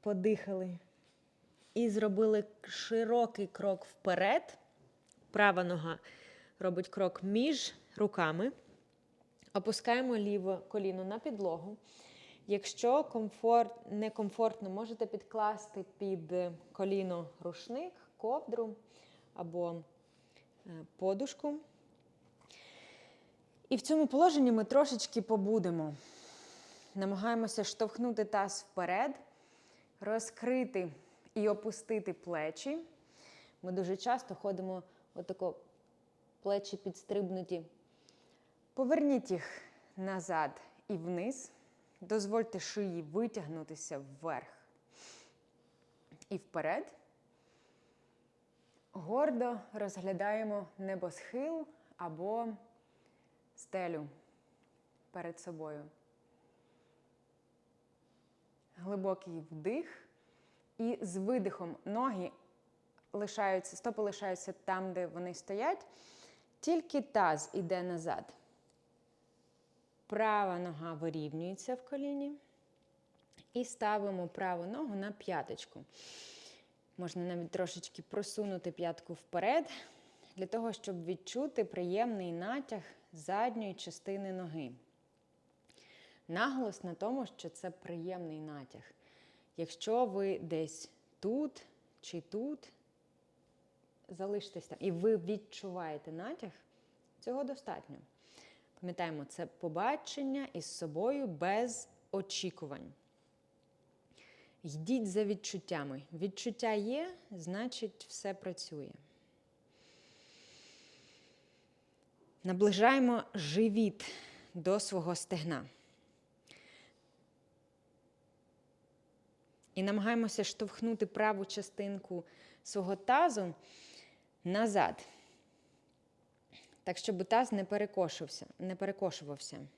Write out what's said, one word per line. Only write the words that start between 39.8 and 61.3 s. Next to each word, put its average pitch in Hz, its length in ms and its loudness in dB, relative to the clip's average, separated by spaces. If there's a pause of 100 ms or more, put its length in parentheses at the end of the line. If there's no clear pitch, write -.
назад 175 640 -2 (280)
і 202 80 -2
вниз. 180 540 -4 (500)
Дозвольте 208 600 0
шиї 185 420 -2
витягнутися 160 960 -4
вверх 139 480 -6 (1800)
і 196 80 -4
вперед. 175 560 -2 (2000)
Гордо 240 640 0 (140)
розглядаємо 202 920 -2 (120)
небосхил 220 880 -4 (300)
або 185 500 -4 (1080)
стелю 170 520 -4 (1040)
перед 170 300 -8
собою. 156 440 -10 (3000)
Глибокий 185 640 -2 (100)
вдих. 190 580 -4 (720)
І 233 220 0
з 185 160 -4
видихом 190 680 -2